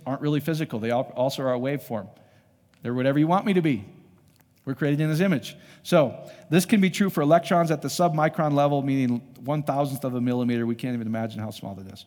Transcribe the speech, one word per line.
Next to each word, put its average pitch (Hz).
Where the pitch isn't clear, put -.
aren't 131
really 147
physical. 151
They 113
al-, 127
also 131
are 131
a 123
waveform. 123
They're 117
whatever 135
you 151
want 185
me 202
to 180
be. 123
We're 135
created 147
in 156
his 156
image. 180
So 147
this 175
can 208
be 185
true 196
for 170
electrons 170
at 147
the 143
submicron 156
level, 143
meaning 131
one 147
thousandth 135
of 127
a 123
millimeter. 120
We 117
can't 123
even 117
imagine 113
how 110
small 98
that 95
is. -